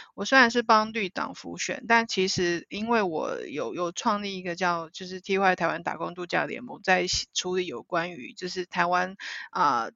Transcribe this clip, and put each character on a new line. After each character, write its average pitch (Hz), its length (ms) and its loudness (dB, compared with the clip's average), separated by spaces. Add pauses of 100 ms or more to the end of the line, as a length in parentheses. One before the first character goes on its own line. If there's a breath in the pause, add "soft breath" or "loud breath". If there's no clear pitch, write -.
(160 loud breath)
我 202 100 -4
虽 269 140 2
然 233 100 8
是 240 140 0
帮 220 300 6
绿 208 160 -2
党 - 260 -6
辅 170 240 -12
选， - 280 -6
但 226 200 4
其 190 200 2
实 175 420 0
因 208 180 -6
为 233 160 4
我 160 420 -2
有， 117 300 -6
有 175 160 -4
创 208 320 -2
立 196 120 -6
一 185 60 -8
个 180 140 -6
叫， 170 340 0
就 185 160 -14
是 185 160 -12
T 190 160 0
Y 190 180 6
台 170 120 0
湾 165 160 -2
打 160 120 -2
工 170 200 -6
度 180 100 -8
假 165 200 0
联 123 180 -8
盟， 131 200 -14
在 185 220 4 (300)
处 185 220 -2
理 185 100 -2
有 123 160 -8
关 175 280 -2
于 131 220 -12
就 180 160 -10
是 180 160 -6
台 175 220 0
湾， 180 280 2 (360 loud breath)
啊， 135 440 2